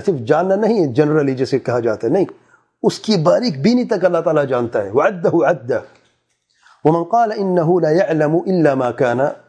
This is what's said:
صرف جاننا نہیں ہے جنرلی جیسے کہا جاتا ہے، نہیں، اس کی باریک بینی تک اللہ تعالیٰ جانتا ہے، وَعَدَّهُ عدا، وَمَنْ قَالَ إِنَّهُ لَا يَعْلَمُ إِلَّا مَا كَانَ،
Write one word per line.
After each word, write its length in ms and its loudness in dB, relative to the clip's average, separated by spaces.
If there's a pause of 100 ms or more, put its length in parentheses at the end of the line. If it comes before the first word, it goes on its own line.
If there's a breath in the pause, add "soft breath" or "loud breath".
صرف 220 -2
جاننا 280 2
نہیں 260 0
ہے 120 0
جنرلی 420 2
جیسے 240 -2
کہا 200 -2
جاتا 280 -2
ہے، 40 2
نہیں، 140 2 (580 soft breath)
اس 160 0
کی 180 0
باریک 440 0
بینی 220 2
تک 220 -2
اللہ 120 2
تعالیٰ 280 0
جانتا 380 -2
ہے، 60 -8
وَعَدَّهُ 600 0
عدا، 300 -4 (1040 soft breath)
وَمَنْ 200 2
قَالَ 280 0
إِنَّهُ 500 0
لَا 80 0
يَعْلَمُ 480 2
إِلَّا 360 2
مَا 180 -2
كَانَ، 300 0 (280)